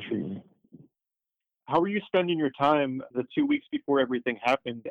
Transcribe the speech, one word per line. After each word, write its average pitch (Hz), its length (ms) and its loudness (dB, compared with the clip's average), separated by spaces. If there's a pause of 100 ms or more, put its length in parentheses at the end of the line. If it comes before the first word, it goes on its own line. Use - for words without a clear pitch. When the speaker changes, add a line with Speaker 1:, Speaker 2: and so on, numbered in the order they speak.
Speaker 1:
treatment. - 380 -6 (1200)
Speaker 2:
How 143 140 2
were 180 80 2
you 202 180 -2
spending 175 320 2
your 151 140 0
time 139 500 2 (100)
the 123 140 -4 (100)
two 147 100 2
weeks 143 260 0
before 139 280 0
everything 123 420 -2
happened 120 500 -2